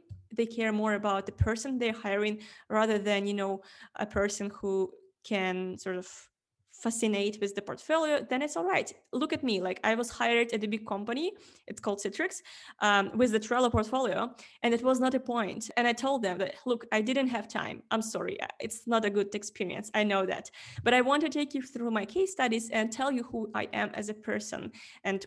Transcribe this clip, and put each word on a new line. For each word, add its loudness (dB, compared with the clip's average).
they 2
care 0
more 2
about 0
the -8
person 2
they're 2
hiring 0
rather 4
than, 0
you 0
know, -2
a -2
person -2
who -2
can -2
sort -6
of -10
fascinate 0
with -2
the -4
portfolio, 0
then 0
it's -4
all 0
right. 0
Look 0
at -4
me. 2
Like, -4
I 4
was -2
hired 2
at 0
a -2
big -4
company. -2
It's -10
called -2
Citrix, -4
um, 4
with 6
the 4
Trello 2
portfolio. 0
And 4
it 2
was 4
not 4
a 2
point. -2
And 4
I 4
told 0
them -2
that, -2
"Look, 0
I 4
didn't 2
have -2
time. -6
I'm 2
sorry. -4
It's -8
not 2
a 2
good 0
experience. -6
I 4
know 4
that. -4
But 6
I 8
want 4
to 2
take 0
you -2
through -4
my 2
case 0
studies 0
and 2
tell 0
you 0
who -4
I -2
am 0
as -6
a -6
person -6
and -2